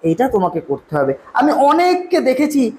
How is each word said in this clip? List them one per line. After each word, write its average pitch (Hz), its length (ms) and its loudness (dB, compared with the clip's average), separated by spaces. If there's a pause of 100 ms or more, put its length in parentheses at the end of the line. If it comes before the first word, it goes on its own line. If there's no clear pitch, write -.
এটা 165 260 0
তোমাকে 180 320 -2
করতে 139 360 -8
হবে। 139 160 0 (200)
আমি 285 200 2
অনেককে 349 680 2
দেখেছি 269 400 0 (180)